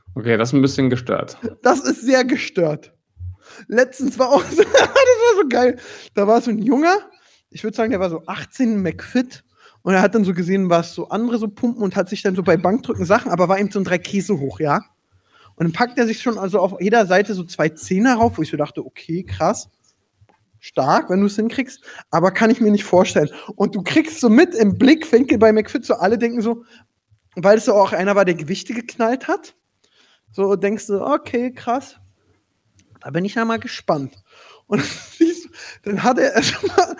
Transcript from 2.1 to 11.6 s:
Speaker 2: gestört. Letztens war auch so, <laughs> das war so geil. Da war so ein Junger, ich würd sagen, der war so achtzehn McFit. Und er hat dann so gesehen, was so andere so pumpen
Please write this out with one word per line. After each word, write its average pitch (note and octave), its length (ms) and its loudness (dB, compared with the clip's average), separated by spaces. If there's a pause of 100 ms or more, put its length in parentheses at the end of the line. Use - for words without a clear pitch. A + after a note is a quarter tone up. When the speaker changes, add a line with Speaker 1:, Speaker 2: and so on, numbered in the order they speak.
Speaker 2:
gestört. E3+ 680 -4 (720)
Letztens B3+ 520 -2
war B3+ 100 0
auch C#4 140 4
so, - 140 -4
<laughs> G4+ 60 6
das - 100 6
war A#4+ 680 4
so D4+ 60 2
geil. B3 300 2 (380)
Da G3+ 120 2
war A3+ 140 4
so A#3+ 100 -4
ein G#3 60 -2
Junger, C#4+ 400 2 (520)
ich - 140 -16
würd G#3+ 120 -6
sagen, A3+ 160 -2
der F#3 100 -2
war F#3 80 0
so D#3+ 180 -8
achtzehn G#3 540 -4
McFit. - 640 -6 (360)
Und F#3 120 0
er F#3 80 4
hat G3+ 140 2
dann G#3+ 100 2
so F#3 80 -2
gesehen, F#3 360 -2
was E3+ 260 0
so - 120 -10
andere A#3 300 -4
so G#3+ 100 -4
pumpen A#3 340 -6